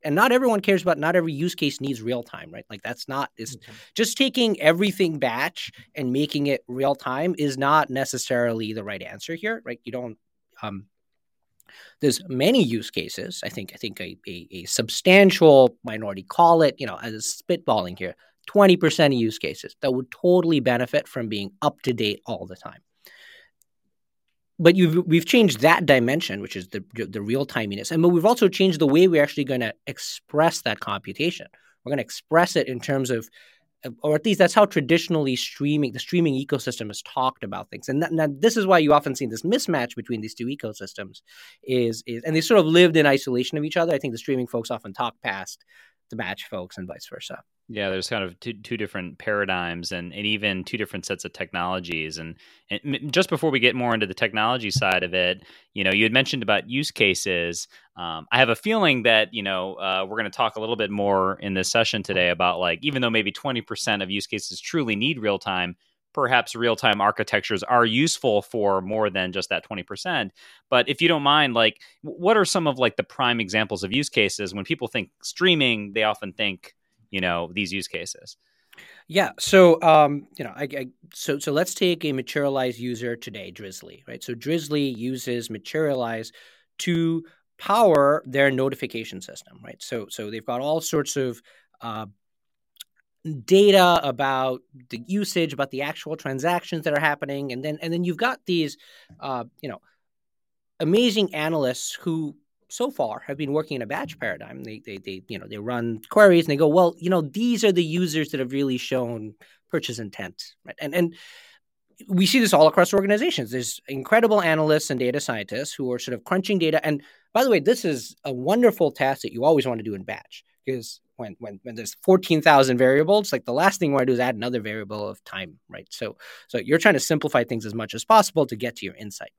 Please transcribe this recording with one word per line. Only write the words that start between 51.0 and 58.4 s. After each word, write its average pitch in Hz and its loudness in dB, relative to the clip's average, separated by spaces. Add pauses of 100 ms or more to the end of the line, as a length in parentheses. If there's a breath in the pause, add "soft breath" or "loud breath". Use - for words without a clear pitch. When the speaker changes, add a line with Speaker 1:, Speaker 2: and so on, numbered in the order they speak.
Speaker 3:
sets 92 -10
of - -14
technologies. 87 -6
And, 80 -12 (340 soft breath)
and - -6
m-, 139 -8
just 170 0
before 160 -2
we 131 0
get 120 4
more 123 -2
into 107 -2
the 92 -8
technology 110 -2
side 92 0
of 87 -6
it, 90 -2 (320 soft breath)
you 101 -4
know, 95 2
you 104 2
had 110 2
mentioned 131 -2
about 104 -2
use 135 -6
cases. 87 -2 (260 soft breath)
Um, 82 -12
I 120 2
have 131 6